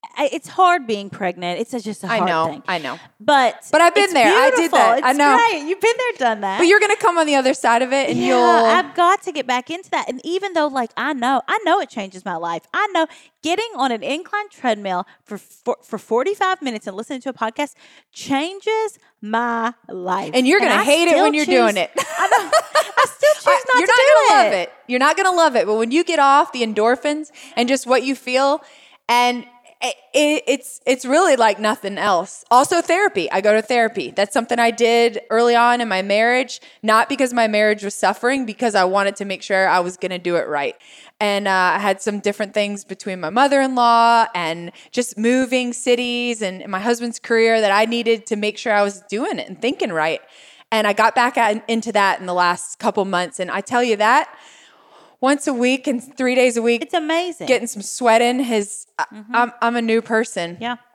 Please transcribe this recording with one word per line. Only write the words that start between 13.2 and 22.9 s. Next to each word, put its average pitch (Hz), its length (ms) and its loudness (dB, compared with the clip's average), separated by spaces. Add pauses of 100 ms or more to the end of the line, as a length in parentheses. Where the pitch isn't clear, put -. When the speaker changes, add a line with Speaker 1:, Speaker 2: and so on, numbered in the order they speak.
Speaker 1:
getting 370 340 -4
on 262 160 -2
an 220 120 -6
incline 370 460 -8
treadmill 202 580 -4 (160)
for, 208 160 -14
for, - 420 -8
for - 160 -12
forty-five 370 640 -2
minutes 240 260 -8
and 190 80 -12
listening 240 260 -10
to 269 80 -8
a 240 40 -10
podcast 233 400 -6 (400)
changes 392 840 -4 (220)
my 233 520 -4 (160)
life. 185 440 -6
Speaker 2:
And 254 140 2
you're 370 120 4
Speaker 1:
And 392 100 2
Speaker 2:
gonna - 120 2
Speaker 1:
I - 40 0
Speaker 2:
hate 320 220 4
it 330 80 4
when 311 160 4
Speaker 1:
still - 20 -2
Speaker 2:
you're 302 120 0
doing 240 300 2
Speaker 1:
choose 180 80 0
Speaker 2:
it. - 100 -6
Speaker 1:
<laughs> - 260 -6
I 370 80 0
know. 403 260 2
I 571 540 0